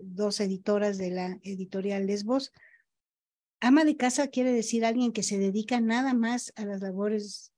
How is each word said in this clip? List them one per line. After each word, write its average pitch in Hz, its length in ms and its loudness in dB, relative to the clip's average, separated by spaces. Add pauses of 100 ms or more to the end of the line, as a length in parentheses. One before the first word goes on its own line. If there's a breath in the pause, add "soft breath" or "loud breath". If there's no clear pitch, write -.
dos 196 380 -4
editoras 202 580 0
de 185 140 -4
la 180 320 -4
editorial 196 640 -4
Lesbos. 214 440 -2 (1080 soft breath)
Ama 269 220 8
de 302 140 4
casa 254 300 0
quiere 254 260 0
decir 226 320 0
alguien 233 260 2
que 202 120 -4
se 202 140 -2
dedica 214 440 0
nada 240 320 2
más 240 420 0
a 220 100 -8
las 202 160 -6
labores 202 760 -4